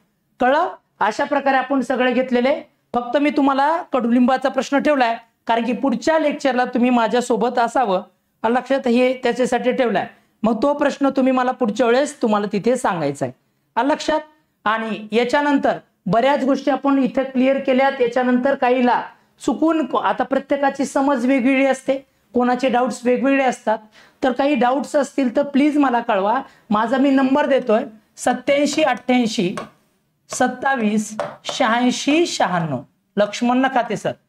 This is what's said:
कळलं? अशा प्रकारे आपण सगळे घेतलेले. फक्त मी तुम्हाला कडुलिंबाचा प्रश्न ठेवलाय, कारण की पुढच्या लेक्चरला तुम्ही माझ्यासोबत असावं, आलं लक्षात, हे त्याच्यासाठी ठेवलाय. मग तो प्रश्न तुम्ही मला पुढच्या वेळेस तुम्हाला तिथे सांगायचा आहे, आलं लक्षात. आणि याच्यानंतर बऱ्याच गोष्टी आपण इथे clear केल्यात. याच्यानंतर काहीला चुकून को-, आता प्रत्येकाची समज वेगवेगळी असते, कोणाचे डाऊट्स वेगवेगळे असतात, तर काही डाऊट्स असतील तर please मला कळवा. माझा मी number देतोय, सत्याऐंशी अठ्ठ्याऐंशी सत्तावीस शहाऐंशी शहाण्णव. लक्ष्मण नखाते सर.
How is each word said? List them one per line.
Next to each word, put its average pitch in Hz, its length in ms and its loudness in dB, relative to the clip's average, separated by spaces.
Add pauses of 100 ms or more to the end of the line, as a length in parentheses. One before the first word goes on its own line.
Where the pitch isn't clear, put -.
(400)
कळलं? 294 280 2 (320)
अशा 214 240 -2
प्रकारे 277 340 0
आपण 262 240 0
सगळे 247 320 0
घेतलेले. 254 480 0 (340)
फक्त 240 220 -2
मी 285 120 2
तुम्हाला 285 540 0 (100)
कडुलिंबाचा 254 560 2
प्रश्न 269 280 -2
ठेवलाय, 262 400 2 (300)
कारण 233 180 0
की 247 80 -2
पुढच्या 277 460 0
लेक्चरला 269 460 0
तुम्ही 247 240 0
माझ्यासोबत 240 720 0
असावं, 226 420 0 (420)
आलं 233 120 0
लक्षात, 262 320 -2
हे 254 260 2
त्याच्यासाठी 247 580 0
ठेवलाय. 208 360 0 (360)
मग 214 180 0
तो 285 120 2
प्रश्न 277 360 0
तुम्ही 262 240 2
मला 254 180 0
पुढच्या 254 360 0
वेळेस 277 340 0
तुम्हाला 208 320 0
तिथे 214 220 0
सांगायचा 160 500 -2
आहे, 123 80 -8 (420)
आलं 269 180 0
लक्षात. 311 260 -2 (460)
आणि 220 460 -4
याच्यानंतर 277 680 0 (280)
बऱ्याच 254 380 2
गोष्टी 277 280 0
आपण 269 320 0
इथे 254 200 -2
clear 262 360 0
केल्यात. 269 400 2
याच्यानंतर 247 560 0
काहीला 247 480 2 (420)
चुकून 311 400 0
को-, 254 160 -2
आता 196 220 -2
प्रत्येकाची 277 640 -2
समज 269 400 0
वेगवेगळी 269 400 2
असते, 269 320 -2 (360)
कोणाचे 247 360 0
डाऊट्स 240 360 -2
वेगवेगळे 269 380 2
असतात, 226 340 -2 (460)
तर 262 80 2
काही 285 240 0
डाऊट्स 247 400 0
असतील 262 400 0
तर 285 80 2
please 285 340 2
मला 247 220 2
कळवा. 214 420 0 (280)
माझा 226 280 0
मी 277 140 4
number 269 340 2
देतोय, 254 380 2 (340)
सत्याऐंशी 285 640 0
अठ्ठ्याऐंशी 240 720 0 (760)
सत्तावीस 247 880 -2 (260)
शहाऐंशी 247 800 0
शहाण्णव. 165 540 -2 (380)
लक्ष्मण 233 400 0
नखाते 262 400 0
सर. 143 140 -6 (180)